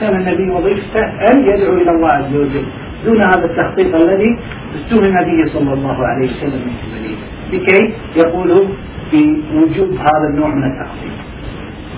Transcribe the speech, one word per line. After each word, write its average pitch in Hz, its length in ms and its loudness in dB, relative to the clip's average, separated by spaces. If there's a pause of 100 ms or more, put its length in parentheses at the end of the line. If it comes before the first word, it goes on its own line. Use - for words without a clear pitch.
كان 208 160 0
النبي 180 340 0
وظيفته 202 540 0 (260)
أن 277 140 6
يدعو 196 300 2
إلى 170 160 2
الله 160 180 2
عز 139 260 0
وجل 139 320 -2 (380)
دون 220 180 4
هذا 180 220 2
التخطيط 165 500 0
الذي 196 440 4 (360)
اتهم 196 400 2
به 165 380 2
صلى 143 200 0
الله 135 340 -2
عليه 131 240 -2
وسلم 131 360 -6
من 120 160 -8
قبله 110 340 -10 (360)
لكي 202 420 2 (220)
يقولوا 175 520 4 (440)
بوجوب 156 800 2
هذا 151 400 2
النوع 147 180 0
من 139 160 0
التخطيط. - 480 -6 (840)